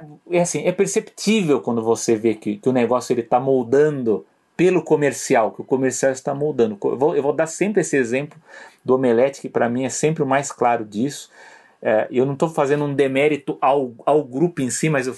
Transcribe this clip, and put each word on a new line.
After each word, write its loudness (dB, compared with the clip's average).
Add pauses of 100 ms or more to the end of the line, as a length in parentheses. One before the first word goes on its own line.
(300)
é 2
assim, -2
é 0
perceptível 0
quando -2
você 0
vê 0
que, -6
que -4
o 2
negócio 0
ele -2
tá 0
moldando 2 (320)
pelo 2
comercial, 2
que -12
o -12
comercial 0
está -6
moldando. 0
Eu -2
vou, 2
eu 0
vou 0
dar -2
sempre -2
esse 0
exemplo -2 (460)
do 2
Omelete, 2
que -10
pra 0
mim -2
é -2
sempre -2
o -2
mais 0
claro 0
disso. -6 (520)
É, 0
eu 2
não -2
tô 0
fazendo 0
um -4
demérito 0
ao, 2 (140)
ao 4
grupo -2
em -2
si, -2
mas 0
eu, -6